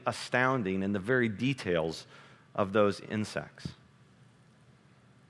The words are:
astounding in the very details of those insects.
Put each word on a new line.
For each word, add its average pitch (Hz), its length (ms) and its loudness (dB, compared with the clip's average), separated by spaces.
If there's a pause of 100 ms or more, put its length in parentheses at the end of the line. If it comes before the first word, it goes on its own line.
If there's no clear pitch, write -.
astounding 123 760 0
in 98 100 0
the 101 60 0
very 120 300 2
details 92 760 0 (480)
of 98 180 0
those 104 280 4
insects. - 680 -6 (1600)